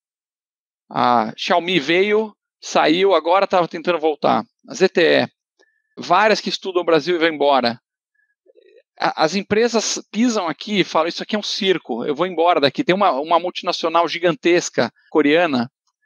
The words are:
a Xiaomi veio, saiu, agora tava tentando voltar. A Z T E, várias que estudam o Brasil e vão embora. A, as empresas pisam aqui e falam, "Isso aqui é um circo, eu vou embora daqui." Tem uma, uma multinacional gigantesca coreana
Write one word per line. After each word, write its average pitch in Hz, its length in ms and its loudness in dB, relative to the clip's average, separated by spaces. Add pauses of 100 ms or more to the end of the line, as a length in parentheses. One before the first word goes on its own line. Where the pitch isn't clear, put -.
(880)
a 120 480 2
Xiaomi 175 420 -2
veio, 208 560 0 (240)
saiu, 175 540 2
agora 170 320 2
tava 180 220 0
tentando 170 320 -4
voltar. 143 440 0 (240)
A 139 60 -16
Z 180 160 2
T - 120 0
E, 143 260 2 (720)
várias 185 440 2
que - 80 -8
estudam 175 320 -4
o 170 40 -4
Brasil 165 300 2
e 165 40 -2
vão 160 100 2
embora. 139 500 0 (1200)
A, - 240 -2
as 156 120 -2
empresas 214 680 -2 (100)
pisam 214 360 0
aqui 190 320 -4
e 170 40 2
falam, 165 260 0
"Isso - 120 -8
aqui 180 140 -6
é 214 40 -2
um 202 40 -8
circo, 156 640 -2
eu 143 100 -2
vou 156 100 -2
embora 170 340 0
daqui." 139 240 0
Tem 175 120 0
uma, 196 160 2
uma 160 280 0
multinacional 170 680 -2
gigantesca 165 840 0 (200)
coreana 147 600 2 (340)